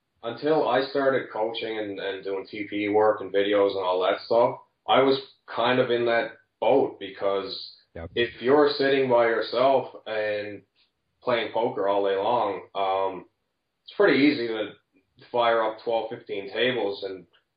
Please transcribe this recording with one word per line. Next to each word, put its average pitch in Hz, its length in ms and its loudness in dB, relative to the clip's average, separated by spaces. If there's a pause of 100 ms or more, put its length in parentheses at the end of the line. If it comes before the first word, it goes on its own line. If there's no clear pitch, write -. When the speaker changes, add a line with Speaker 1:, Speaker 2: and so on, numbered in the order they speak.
(220)
Speaker 1:
Yeah. 117 100 -8
Speaker 2:
until 147 360 0
I 127 140 2
started 135 480 0
coaching 110 480 -4
and, 101 200 -6
and 95 240 -6
doing 95 240 -6
T 107 220 -10
P 104 160 -4
E 104 60 -2
work 107 320 4
and 95 100 -8
videos 101 420 2
and 95 120 -4
all 92 160 0
that 92 180 0
stuff, 120 380 2 (280)
I 117 140 4
was 135 180 4 (280)
kind 123 340 0
of 117 100 0
in 120 160 0
that 113 260 0 (280)
boat, 123 400 2
because 98 720 -4 (240)
Speaker 1:
Yep. 85 220 -12
Speaker 2:
if - 260 -2
you're 143 280 4
sitting 135 380 0
by 117 200 4
yourself 120 680 0 (100)
and 104 540 -6 (600)
playing 117 300 -2
poker 110 360 -2
all 101 200 2
day 98 80 0
long, 104 460 0 (120)
um, 95 520 -2 (580)
it's - 100 -20
pretty 170 300 6
easy 120 240 2
to 107 240 -4 (580)
fire 117 320 2
up 110 220 -4
twelve, 113 260 -2
fifteen 104 420 -10
tables 110 520 -2
and 92 200 -10 (320)